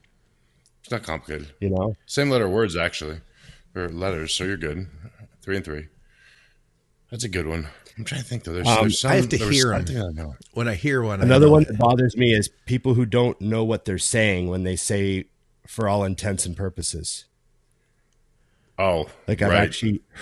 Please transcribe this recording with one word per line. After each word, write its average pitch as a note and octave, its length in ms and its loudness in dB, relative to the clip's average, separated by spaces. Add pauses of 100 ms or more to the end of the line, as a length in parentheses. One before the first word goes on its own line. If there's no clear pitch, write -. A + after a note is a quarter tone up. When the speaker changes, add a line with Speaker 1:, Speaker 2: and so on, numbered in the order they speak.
(800)
Speaker 1:
It's - 100 -14
not A#2 120 -6
complicated. D2+ 560 -10
Speaker 2:
You G2 120 -2
know? F#2+ 340 -2
Speaker 1:
Same C#3+ 240 -2
letter A#2 180 2
words, F#2+ 300 0
actually. D#2+ 420 -6 (560)
Or F2+ 140 -6
letters, E2+ 440 -6
so F#2 120 -4
you're G2 120 -4
good. D#2+ 300 -8 (540)
Three G2 160 -4
and F#2 80 -6
three. D#2 220 -10 (1200)
That's A#2+ 160 -8
a G#2 40 -8
good F2 180 -4
one. D#2+ 200 -6 (300)
I'm A2 80 -10
trying - 160 -8
to - 60 -12
think, A#2 180 -8
though. E2 80 -8
There's, F2+ 140 -2
Speaker 2:
Um, A2+ 140 6
Speaker 1:
there's G#2 200 2
some, C3+ 100 0
Speaker 3:
I C#3 40 4
have B2+ 140 2
to C#3 80 -2
Speaker 1:
there G#2+ 100 0
was A2 100 2
Speaker 3:
hear B2 160 2
'em. F2+ 120 -2
Speaker 1:
something A#2+ 160 -4
I F2+ 100 -6
know. D#2 240 -10 (180)
Speaker 3:
When A#2 160 -4
I G#2 60 -4
hear C3+ 280 0
one, G#2 160 -2
I A#2 60 2
Speaker 2:
Another C3+ 220 8
Speaker 3:
know D3 40 10
Speaker 2:
one D#3 120 8
Speaker 3:
it. - 40 2
Speaker 2:
that G#2+ 100 -6
bothers A#2+ 380 4
me A#2+ 180 4
is G#2 160 2 (160)
people B2+ 280 0
who A#2+ 120 4
don't A#2+ 360 2
know A2 240 0
what A2 180 -2
they're F#2 140 -2
saying G2 500 2
when F#2 160 -2
they F#2 140 -2
say, G2 480 -2 (420)
"For G#2+ 220 -4
all G2+ 160 2
intents F#2+ 400 -4
and E2+ 100 -8
purposes." F2+ 680 -8 (1500)
Speaker 1:
Oh, F2 280 2 (200)
Speaker 2:
Like, G#2 140 -2
I've G2 100 2
Speaker 1:
right. F2 100 6
Speaker 2:
actually G#2+ 400 -2 (200)